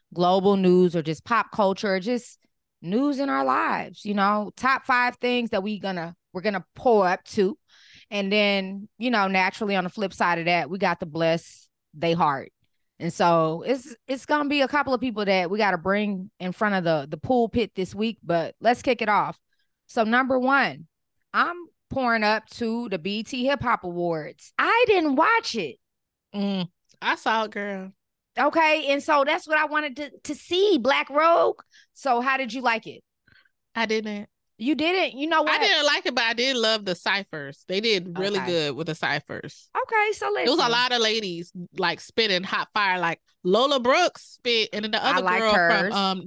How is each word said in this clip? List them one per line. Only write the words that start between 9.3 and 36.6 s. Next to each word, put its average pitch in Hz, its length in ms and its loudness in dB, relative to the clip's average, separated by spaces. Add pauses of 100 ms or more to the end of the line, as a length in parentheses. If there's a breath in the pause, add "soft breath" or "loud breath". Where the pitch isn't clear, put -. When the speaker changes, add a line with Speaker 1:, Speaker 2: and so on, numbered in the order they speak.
Speaker 1:
on 180 80 0
the 180 60 -6
flip 196 240 -6
side 175 240 0
of 165 80 -4
that, 170 240 0
we 196 80 -6
got 175 220 0
the 185 60 -6
bless 165 640 -2 (260)
they 165 180 0
heart. 151 400 0 (460)
And 165 140 -6
so 165 540 2
it's, 254 280 -4 (120)
it's 262 180 -6
gonna 294 240 0
be 285 120 0
a 254 80 4
couple 277 260 0
of 247 60 -2
people 214 240 -4
that 185 260 2
we 208 80 -2
gotta 190 200 2
bring 196 600 -2
in 180 140 -6
front 208 240 -2
of 180 80 -2
the, 156 260 0
the 160 80 -8
pulpit 233 560 0
this 185 200 -6
week, 214 280 -4
but 165 380 -2
let's 233 220 2
kick 240 200 0
it 214 60 0
off. 170 280 0 (500)
So 226 180 -2
number 254 340 2
one, 240 480 0 (480)
I'm 294 220 0 (340)
pouring 233 320 0
up 214 280 0
to 233 380 -4
the 185 100 -4
B 196 200 -4
E 226 60 -6
T 247 220 -6
Hip 269 160 0
Hop 233 220 0
Awards. 175 720 -6
I 403 300 2
didn't 320 300 2
watch 415 400 2
it. 160 200 -6 (580)
Speaker 2:
Mm, 196 340 -2 (340)
I 254 140 0
saw 226 280 0
it, 214 60 -6
girl. 196 420 -8 (460)
Speaker 1:
Okay, 311 540 2
and 277 100 0
so 294 240 2
that's 320 220 -2
what 311 100 2
I 311 80 2
wanted 294 300 -4
to, 285 140 -10 (140)
to 294 120 -8
see, 370 420 2
Black 277 320 0
Rogue. 330 500 4 (340 soft breath)
So 240 260 0
how 262 160 0
did 254 180 -4
you 262 80 -6
like 226 240 0
it? 120 160 -16 (720 soft breath)
Speaker 2:
I 226 120 0
didn't. 214 420 -4 (280)
Speaker 1:
You 254 200 -2
didn't? 311 420 0
You 285 80 -4
know 320 160 2
what? 302 80 0
Speaker 2:
I 349 80 2
didn't 370 280 2
like 302 200 2
it, 277 80 -2
but 247 80 0
I 233 120 0
did 254 220 0
love 220 280 0